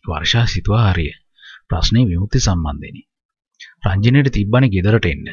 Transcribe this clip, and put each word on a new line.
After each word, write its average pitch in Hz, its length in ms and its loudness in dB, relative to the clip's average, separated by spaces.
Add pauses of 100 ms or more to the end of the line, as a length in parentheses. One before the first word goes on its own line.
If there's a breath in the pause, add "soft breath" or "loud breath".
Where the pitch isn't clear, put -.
වර්ෂා 82 420 0
සිතුවා 104 380 0
හරිය. 85 280 -2 (500 loud breath)
ප්‍රශ්නේ - 420 0
විමුක්ති 98 340 0
සම්බන්ධෙනි. 73 640 -4 (800 loud breath)
"රංජනීට 117 500 2
තිබ්බනේ 104 420 2
ගෙදරට 98 320 2
එන්න. 73 280 -4